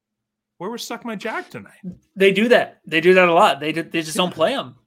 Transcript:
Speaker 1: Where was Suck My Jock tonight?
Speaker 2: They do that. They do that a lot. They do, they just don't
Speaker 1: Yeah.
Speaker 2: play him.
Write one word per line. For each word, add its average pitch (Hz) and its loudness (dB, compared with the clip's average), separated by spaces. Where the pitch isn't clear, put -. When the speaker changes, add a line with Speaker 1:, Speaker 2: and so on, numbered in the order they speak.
Speaker 1:
Where 185 -12
was 240 -14
Suck 233 -14
My 226 -10
Jock 285 -10
tonight? - -20
Speaker 2:
They 196 4
do 196 0
that. 202 2
They 160 -2
do 180 6
that 185 6
a 165 2
lot. 170 4
They 151 -6
do, 165 -6
they 165 -6
just 156 -10
don't 180 -2
Speaker 1:
Yeah. - -10
Speaker 2:
play 165 0
him. 160 -10